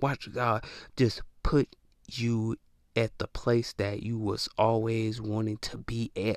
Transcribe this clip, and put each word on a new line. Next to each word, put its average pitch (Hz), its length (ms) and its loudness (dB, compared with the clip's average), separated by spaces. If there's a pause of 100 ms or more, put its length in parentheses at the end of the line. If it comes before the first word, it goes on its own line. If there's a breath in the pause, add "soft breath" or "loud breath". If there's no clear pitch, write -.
Watch 135 320 -2
God 117 320 2 (320 loud breath)
just 120 260 2 (200)
put - 340 4 (300)
you 117 500 -2 (380)
at 113 220 0
the - 100 -4
place - 460 0
that 101 300 -4
you 113 160 -4
was 104 400 -2
always 113 600 2
wanting 107 380 -2
to - 220 -8
be 113 360 -4
at. 101 220 0